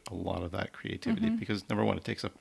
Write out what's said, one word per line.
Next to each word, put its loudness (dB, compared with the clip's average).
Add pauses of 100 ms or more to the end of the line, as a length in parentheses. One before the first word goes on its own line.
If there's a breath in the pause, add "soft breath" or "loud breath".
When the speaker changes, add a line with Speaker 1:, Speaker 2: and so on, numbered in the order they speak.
Speaker 1:
a -6
lot -2
of -4
that -4
creativity 0
Speaker 2:
Mm-hmm. 4
Speaker 1:
because, -2
number 4
one, 4
it -6
takes -2
up -4